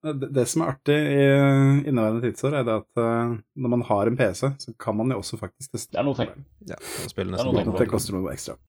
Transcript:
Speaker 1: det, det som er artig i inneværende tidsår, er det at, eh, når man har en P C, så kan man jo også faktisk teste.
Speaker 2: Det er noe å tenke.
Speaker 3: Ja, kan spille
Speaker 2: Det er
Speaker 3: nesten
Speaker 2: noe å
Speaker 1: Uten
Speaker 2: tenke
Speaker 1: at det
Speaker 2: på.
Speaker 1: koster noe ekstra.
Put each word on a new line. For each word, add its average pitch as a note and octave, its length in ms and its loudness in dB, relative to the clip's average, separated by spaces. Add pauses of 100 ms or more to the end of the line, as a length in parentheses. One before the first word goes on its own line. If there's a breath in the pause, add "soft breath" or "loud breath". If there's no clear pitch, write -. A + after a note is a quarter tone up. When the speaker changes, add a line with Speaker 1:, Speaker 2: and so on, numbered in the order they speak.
Speaker 1:
det, C#3 300 -6
det C3+ 120 4
som E3 140 0
er D#3+ 140 0
artig D3 200 0
i C#3+ 300 4 (640)
inneværende A#2 340 2
tidsår, C3+ 360 -2
er B2 80 0
det A2+ 100 2
at, - 120 -6 (120)
eh, A#2 320 0 (240)
når B2 160 0
man A#2+ 140 2
har G#2 240 4
en B2 80 -2
P A#2+ 80 4 (100)
C, C3+ 140 0 (100)
så - 200 -16
kan G#2 180 -4
man A#2+ 100 -2
jo B2 80 -2
også G#2+ 240 -10
faktisk - 320 -14
teste. - 220 -10
Speaker 2:
Det - 60 -2
er C#3 60 0
noe C#3 60 -2
å C3 60 -6
tenke. - 180 -4 (320)
Speaker 3:
Ja, - 80 -12
kan - 340 -10
spille F#2 200 -6
Speaker 2:
Det F#2 80 -6
er - 40 -2
Speaker 3:
nesten C3 60 -2
Speaker 2:
noe - 60 0
å - 20 2
Speaker 1:
Uten F#2+ 80 0
Speaker 2:
tenke F#2+ 100 -2
Speaker 1:
at F#2+ 60 0
det F#2 80 0
Speaker 2:
på. A2 60 -4
Speaker 1:
koster G2+ 220 -4
noe F#2 180 -6
ekstra. - 220 -14 (120)